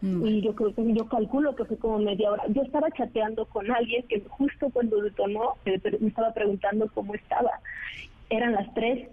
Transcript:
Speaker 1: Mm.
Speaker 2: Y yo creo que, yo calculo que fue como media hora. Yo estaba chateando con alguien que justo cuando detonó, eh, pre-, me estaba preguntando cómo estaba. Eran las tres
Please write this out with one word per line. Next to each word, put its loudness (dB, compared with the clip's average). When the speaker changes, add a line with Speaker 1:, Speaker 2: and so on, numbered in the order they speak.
Speaker 1:
Mm. 2
Speaker 2:
Y 4
yo 0
creo 0
que, -2
yo 0
calculo 0
que -4
fue -6
como 0
media 2
hora. 0
Yo 2
estaba 2
chateando -2
con -4
alguien 0
que 0
justo 0
cuando 2
detonó, 0
eh, 0
pre-, -2
me 2
estaba 0
preguntando 0
cómo -6
estaba. -2
Eran 2
las -2
tres -2